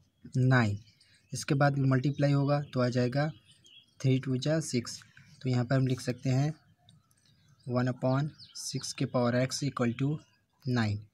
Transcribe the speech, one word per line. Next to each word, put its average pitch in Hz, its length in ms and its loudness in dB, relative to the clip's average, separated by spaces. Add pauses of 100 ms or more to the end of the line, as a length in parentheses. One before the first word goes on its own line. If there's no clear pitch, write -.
(360)
नाइन। 127 400 4 (560)
इसके - 220 -2
बाद 143 240 2
मल्टीप्लाई 139 540 2
होगा 143 280 2 (120)
तो 127 80 -2
आ 123 80 2
जाएगा 123 380 0 (760)
थ्री 131 200 4
टू 131 160 -2
जा 151 240 0
सिक्स, - 380 -4 (440)
तो 131 60 -4
यहाँ 123 160 2
पर 135 120 2
हम 131 100 4
लिख 127 140 -2
सकते 123 300 -4
हैं 139 220 2 (1120)
वन 123 220 0
upon 131 400 0 (280)
सिक्स - 360 -8
के - 140 -4
पावर 120 300 0
x 127 280 -2
equal 127 260 -2 (100)
to 135 80 0 (560)
नाइन। 113 340 0 (160)